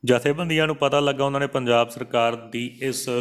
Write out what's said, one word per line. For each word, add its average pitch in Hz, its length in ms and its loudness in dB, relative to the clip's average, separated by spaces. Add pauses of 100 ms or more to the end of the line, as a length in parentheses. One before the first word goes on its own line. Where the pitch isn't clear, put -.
ਜਥੇਬੰਦੀਆਂ 156 600 2
ਨੂੰ 151 100 -2
ਪਤਾ 143 240 2
ਲੱਗਾ, 139 240 0
ਉਹਨਾਂ 139 160 0
ਨੇ 143 60 0
ਪੰਜਾਬ 120 420 2
ਸਰਕਾਰ 117 480 0
ਦੀ 120 460 -10
ਇਸ 131 260 -4 (120)